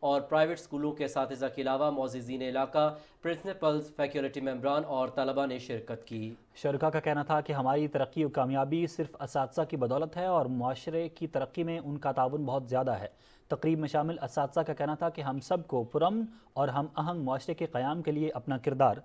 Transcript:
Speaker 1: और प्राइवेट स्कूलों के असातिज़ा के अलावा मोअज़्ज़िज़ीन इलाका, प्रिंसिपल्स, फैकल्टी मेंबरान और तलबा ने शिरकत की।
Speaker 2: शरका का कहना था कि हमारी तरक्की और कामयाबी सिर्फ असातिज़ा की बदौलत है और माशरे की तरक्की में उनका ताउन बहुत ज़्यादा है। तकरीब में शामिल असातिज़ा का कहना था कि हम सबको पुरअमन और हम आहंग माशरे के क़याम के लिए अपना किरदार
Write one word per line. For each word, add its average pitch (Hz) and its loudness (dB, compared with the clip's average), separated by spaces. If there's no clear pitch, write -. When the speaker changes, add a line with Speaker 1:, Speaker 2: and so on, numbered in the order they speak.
Speaker 1:
और 139 4
प्राइवेट 160 2
स्कूलों 147 -2
के 151 -2
असातिज़ा 135 -2
के 135 -6
अलावा 135 2
मोअज़्ज़िज़ीन 127 -4
इलाका, 135 2
प्रिंसिपल्स, 165 0
फैकल्टी 139 -2
मेंबरान 135 0
और 131 0
तलबा 135 2
ने 127 -4
शिरकत 113 -6
की। 110 -6
Speaker 2:
शरका 147 2
का 156 0
कहना 147 0
था 151 2
कि 151 -4
हमारी 139 2
तरक्की 143 0
और 135 0
कामयाबी 139 0
सिर्फ - -6
असातिज़ा 139 -2
की 160 -6
बदौलत 139 0
है 180 0
और 151 4
माशरे 156 -2
की 165 -4
तरक्की 135 -2
में 165 -4
उनका 143 -4
ताउन 135 2
बहुत 127 -2
ज़्यादा 127 2
है। 101 -8
तकरीब 156 2
में 151 -2
शामिल 156 2
असातिज़ा - 0
का 160 -2
कहना 147 -2
था 170 0
कि 160 -8
हम 135 -2
सबको 160 0
पुरअमन 202 2
और 139 2
हम 143 -2
आहंग 160 -2
माशरे 131 -2
के 160 -4
क़याम 143 -2
के 151 0
लिए 151 0
अपना 131 -2
किरदार 131 4